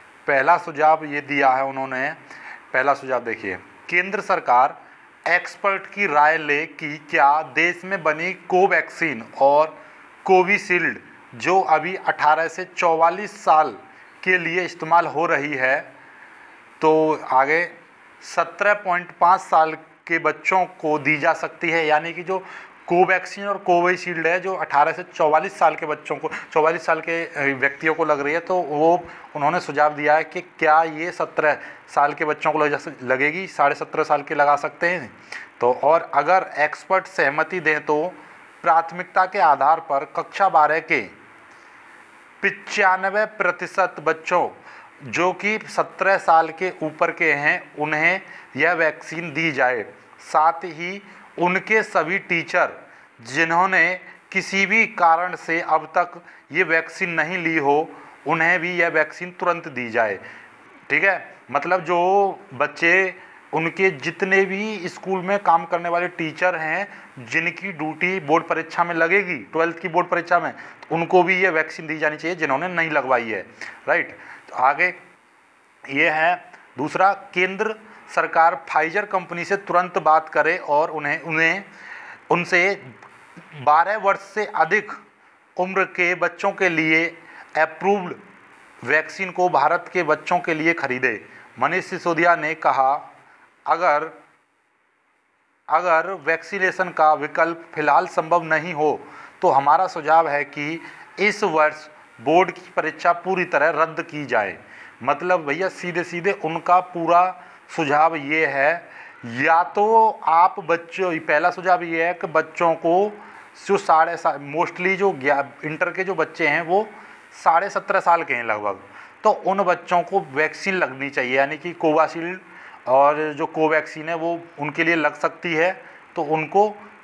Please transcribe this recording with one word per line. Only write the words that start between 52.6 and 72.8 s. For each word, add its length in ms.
जिन्होंने 640
किसी 340
भी 200
कारण 500
से 240
अब 380
तक 240
ये 100
वैक्सीन 480
नहीं 280
ली 180
हो, 340
उन्हें 340
भी 160
यह 120
वैक्सीन 420
तुरंत 380
दी 220
जाए। 280
ठीक 140
है, 300
मतलब 300
जो 580
बच्चे, 600
उनके 380
जितने 540
भी 440
स्कूल 320
में 180
काम 260
करने 240
वाले 200
टीचर 480
हैं, 320
जिनकी 400
ड्यूटी 480
बोर्ड 240
परीक्षा 400
में 100
लगेगी, 420
ट्वेल्थ 420
की 100
बोर्ड 180
परीक्षा 340
में, 140
उनको 300
भी 180
ये 100
वैक्सीन 360
दी 120
जानी 180
चाहिए 200
जिन्होंने 320
नहीं 220